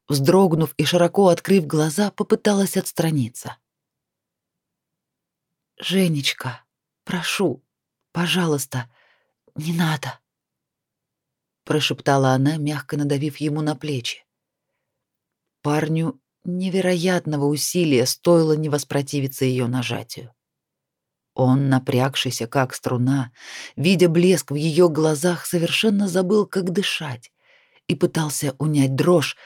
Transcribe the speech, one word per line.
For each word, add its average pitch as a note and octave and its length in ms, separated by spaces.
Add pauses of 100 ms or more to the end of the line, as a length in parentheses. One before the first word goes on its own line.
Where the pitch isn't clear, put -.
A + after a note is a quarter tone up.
вздрогнув D#3+ 720
и D#3 80
широко F3 420
открыв E3+ 380
глаза, D#3 440
попыталась G3+ 680
отстраниться. D#3 800 (2250)
«Женечка, D#3 840 (400)
прошу, F3 580 (500)
пожалуйста, D#3+ 800 (640)
не D#3+ 200
надо», D#3+ 440 (1500)
прошептала C#3 640
она, C3+ 260
мягко D3 400
надавив C#3+ 400
ему D3+ 240
на D3+ 140
плечи. C#3+ 500 (1400)
Парню D#3 560 (260)
невероятного F3+ 1040
усилия D3 600
стоило E3 460
не D#3 160
воспротивиться C#3 760
её B2+ 220
нажатию. A#2 640 (1000)
Он, C3 340
напрягшийся B2+ 800
как C3 260
струна, B2+ 600 (420)
видя F3 340
блеск F3 440
в - 20
её D#3+ 340
глазах, D#3 560
совершенно G3 640
забыл, F#3+ 380
как F#3+ 240
дышать, E3 640 (560)
и - 60
пытался D3+ 640
унять C#3+ 360
дрожь, D3+ 520